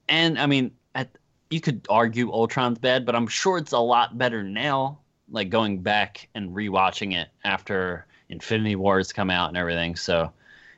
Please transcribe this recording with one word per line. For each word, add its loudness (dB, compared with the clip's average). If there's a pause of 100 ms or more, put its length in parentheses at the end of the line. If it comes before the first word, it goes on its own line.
and, 2
I 0
mean, 2 (240)
at, -4 (420)
you -2
could -4
argue 2
Ultron's 2
bad, 2
but 0
I'm 0
sure 0
it's -6
a 2
lot 2
better 0
now, -4 (320)
like, -4
going 0
back 0
and -8
rewatching 0
it -4 (160)
after -4 (220)
Infinity -2
War 2
has -2
come -2
out 0
and -8
everything. -2
So 0 (460)